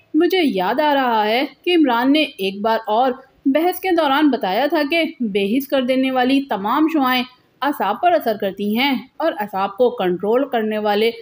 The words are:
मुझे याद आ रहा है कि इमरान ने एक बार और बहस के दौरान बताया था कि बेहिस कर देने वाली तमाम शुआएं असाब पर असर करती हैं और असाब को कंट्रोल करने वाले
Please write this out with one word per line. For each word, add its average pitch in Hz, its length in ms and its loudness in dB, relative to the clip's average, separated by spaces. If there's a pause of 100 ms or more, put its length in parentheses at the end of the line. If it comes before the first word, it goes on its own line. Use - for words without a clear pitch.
(160)
मुझे 349 240 2
याद 220 400 0
आ 302 120 2
रहा 247 320 2
है 233 200 0 (200)
कि 349 80 0
इमरान 262 380 2
ने 311 120 4 (180)
एक 196 220 -4
बार 226 160 2 (100)
और 247 320 0 (280)
बहस 330 300 0
के 370 140 -2
दौरान 302 380 2
बताया 226 380 0
था 311 160 0
कि 320 200 0 (200)
बेहिस 208 420 -2
कर 269 180 -2
देने 262 260 0
वाली 254 300 2 (100)
तमाम 233 380 0
शुआएं 254 360 0 (380)
असाब 247 400 -2
पर 349 100 4
असर 247 240 0
करती 202 400 -4
हैं 269 160 0 (280)
और 311 140 -2
असाब 196 440 -6
को 247 140 4
कंट्रोल 202 520 0
करने 220 340 -4
वाले 208 440 0